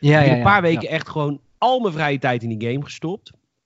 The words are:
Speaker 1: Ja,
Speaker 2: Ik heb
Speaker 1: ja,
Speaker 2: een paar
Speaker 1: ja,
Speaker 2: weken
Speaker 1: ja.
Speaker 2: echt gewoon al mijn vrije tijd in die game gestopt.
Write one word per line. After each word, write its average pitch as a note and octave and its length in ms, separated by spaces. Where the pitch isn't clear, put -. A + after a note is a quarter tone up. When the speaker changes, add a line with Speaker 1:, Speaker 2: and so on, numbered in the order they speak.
Speaker 1:
Ja, D3+ 200
Speaker 2:
Ik C#3+ 40
heb - 20
Speaker 1:
ja, B2+ 100
Speaker 2:
een A#2+ 60
paar G3+ 140
Speaker 1:
ja, F#3+ 60
Speaker 2:
weken E3 200
Speaker 1:
ja. D#3 60
Speaker 2:
echt D#3 200
gewoon D3 320
al B3+ 220
mijn G3 140
vrije D3 240
tijd B2 240
in A2+ 160
die A#2 100
game C#3 160
gestopt. - 460